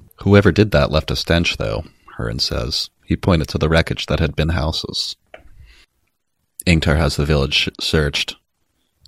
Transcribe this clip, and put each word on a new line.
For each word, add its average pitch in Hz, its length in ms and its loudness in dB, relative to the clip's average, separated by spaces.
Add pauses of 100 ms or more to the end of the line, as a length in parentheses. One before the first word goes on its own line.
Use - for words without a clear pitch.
(220)
"Whoever 101 300 6
did 104 200 2
that 71 200 2
left 76 200 -2
a 67 40 -4
stench, - 420 0
though," 53 260 -6 (340)
Hurin 57 240 -6
says. - 480 -4 (160)
He - 100 -2
pointed 82 340 2
to - 80 -4
the 78 120 0
wreckage - 380 0
that 76 120 0
had 78 160 0
been 80 140 0
houses. - 680 -4 (1500)
Ingtar 80 320 2
has 76 200 0
the 73 80 0
village 73 440 0 (100)
searched, - 580 -2 (720)